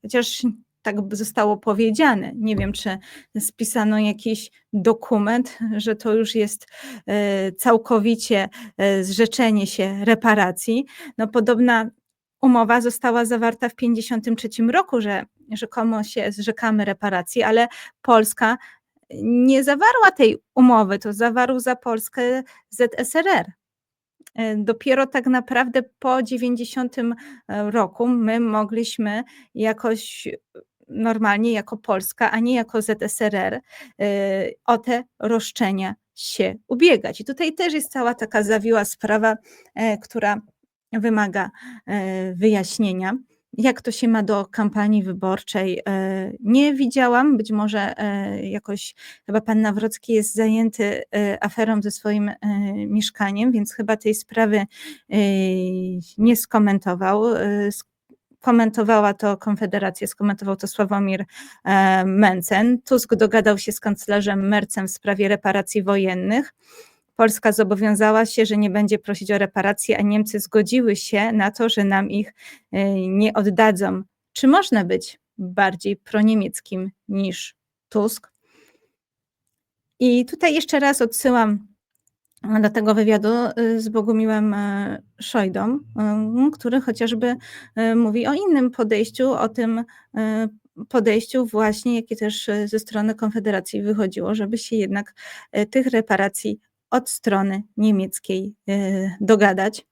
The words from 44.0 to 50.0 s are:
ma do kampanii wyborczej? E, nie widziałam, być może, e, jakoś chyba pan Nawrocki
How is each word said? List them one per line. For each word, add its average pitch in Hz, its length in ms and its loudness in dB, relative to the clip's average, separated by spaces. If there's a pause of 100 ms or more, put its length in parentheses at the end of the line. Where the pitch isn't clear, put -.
ma 226 140 2
do 202 240 -2
kampanii 208 560 0
wyborczej? 190 840 -4
E, 190 520 -4
nie 269 340 4
widziałam, 262 640 2
być 214 160 -2
może, 208 460 -2
e, 202 500 -4
jakoś 202 460 -10 (320)
chyba 208 140 0
pan 220 200 0
Nawrocki 214 520 -2